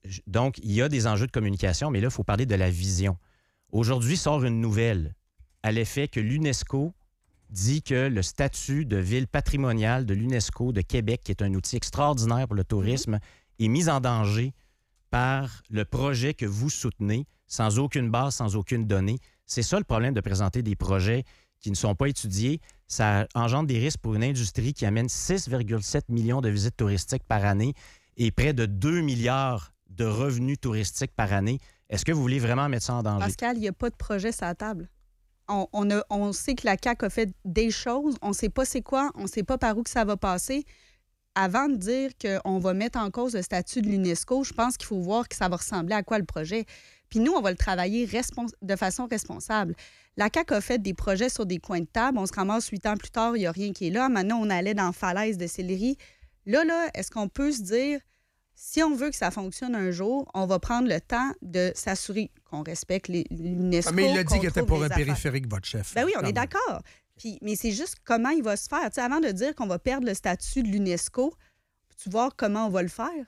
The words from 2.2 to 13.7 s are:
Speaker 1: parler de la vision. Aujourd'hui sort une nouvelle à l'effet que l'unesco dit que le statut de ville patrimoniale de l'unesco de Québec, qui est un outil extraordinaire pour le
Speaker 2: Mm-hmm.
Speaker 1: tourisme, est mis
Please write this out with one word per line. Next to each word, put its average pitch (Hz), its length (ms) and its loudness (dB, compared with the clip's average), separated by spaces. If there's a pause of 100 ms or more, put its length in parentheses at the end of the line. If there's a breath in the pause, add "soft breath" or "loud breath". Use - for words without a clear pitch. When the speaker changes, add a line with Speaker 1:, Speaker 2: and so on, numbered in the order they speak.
Speaker 1:
parler 110 200 2
de 110 100 2
la 92 140 4
vision. 92 480 2 (540)
Aujourd'hui 120 460 2
sort 147 260 2
une 117 180 2
nouvelle 107 540 2 (480)
à 110 80 2
l'effet 117 380 0
que - 100 -4
l'unesco 139 720 0 (560)
dit 110 320 2
que 131 280 2
le 107 140 0
statut 139 600 -2
de 107 120 0
ville 110 320 0
patrimoniale 127 760 2
de 101 80 0
l'unesco 120 600 0
de 98 80 2
Québec, 117 420 0
qui - 80 -6
est 95 100 -2
un 101 120 2
outil 95 240 -2
extraordinaire 127 680 2
pour 113 120 -4
le 95 60 0
Speaker 2:
Mm-hmm. - 40 -2
Speaker 1:
tourisme, 107 520 0 (400 soft breath)
est 113 100 4
mis 160 180 4